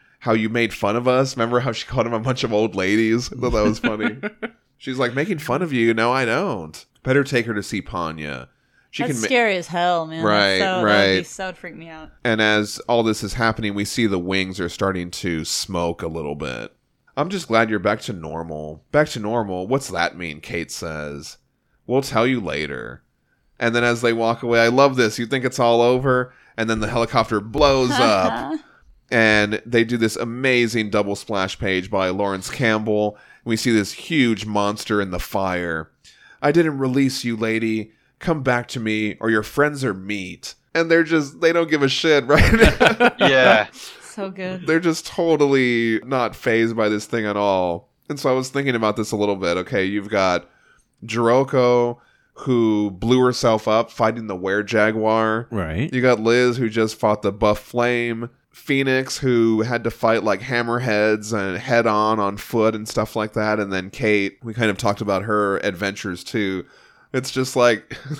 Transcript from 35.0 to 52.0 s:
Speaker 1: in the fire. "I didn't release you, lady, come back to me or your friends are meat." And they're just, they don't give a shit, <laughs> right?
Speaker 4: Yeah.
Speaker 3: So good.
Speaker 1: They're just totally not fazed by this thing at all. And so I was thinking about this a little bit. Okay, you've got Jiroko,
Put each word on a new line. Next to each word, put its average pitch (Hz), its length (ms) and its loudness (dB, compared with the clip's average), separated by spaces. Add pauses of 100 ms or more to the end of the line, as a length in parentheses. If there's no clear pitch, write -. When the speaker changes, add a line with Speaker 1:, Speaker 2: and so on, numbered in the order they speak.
Speaker 1:
in 95 100 -6
the 90 80 -6
fire. 87 720 -4 (520)
"I 147 100 2
didn't 160 280 2
release 131 440 0
you, 117 120 -4
lady, 110 560 -2 (320)
come 160 180 -2
back 123 280 0
to 127 100 -8
me 107 400 -2
or 110 100 -2
your 107 140 4
friends 143 400 0
are 113 100 0
meat." 95 600 -10 (200)
And 165 140 2
they're 165 140 6
just, 151 380 0
they 165 120 4
don't 170 160 2
give 147 140 2
a 135 60 6
shit, 143 360 4
<laughs> 135 80 -14
right? 226 840 6
Speaker 4:
Yeah. 131 480 6 (340)
Speaker 3:
So 196 300 -10
good. 185 340 -10
Speaker 1:
They're 160 140 4
just 170 260 -2
totally 135 1000 2
not 123 320 -2
fazed 113 400 2
by 110 140 2
this 104 160 -2
thing 113 220 -4
at 101 100 -2
all. 92 520 0 (200)
And 143 100 -6
so 139 120 0
I - 20 4
was 131 160 -2
thinking 139 240 -2
about 107 220 0
this 107 160 -4
a 113 40 -4
little 101 200 0
bit. 90 220 0
Okay, 95 280 -2
you've 101 240 -4
got 95 400 0 (560)
Jiroko, 123 960 2 (360)